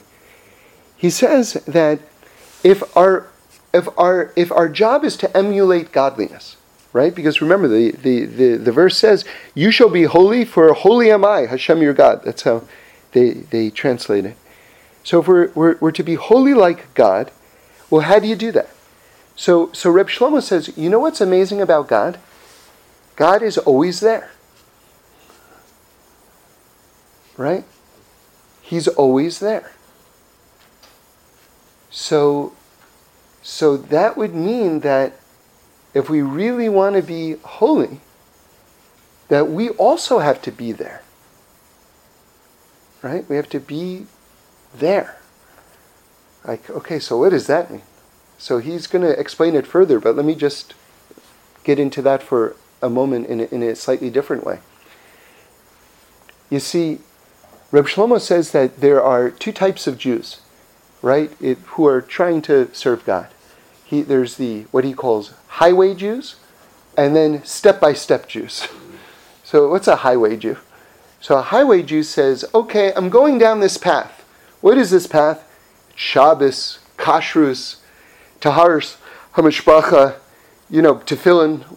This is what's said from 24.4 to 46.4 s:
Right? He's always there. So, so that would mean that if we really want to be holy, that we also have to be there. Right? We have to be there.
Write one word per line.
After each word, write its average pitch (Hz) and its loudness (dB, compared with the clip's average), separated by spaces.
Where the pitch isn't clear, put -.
Right? 170 -6
He's 165 -6
always 143 0
there. 208 -6
So, 147 -2
so 147 -2
that 165 -2
would 196 -6
mean 175 -4
that 135 -2
if 139 -2
we 151 -2
really 220 -4
want 196 0
to 190 2
be 160 -10
holy, 208 -2
that 147 0
we 202 -4
also 233 0
have 147 -2
to 120 -10
be 117 -12
there. - -14
Right? 139 -10
We 143 -6
have 143 -8
to 143 -8
be 175 -12
there. 160 -6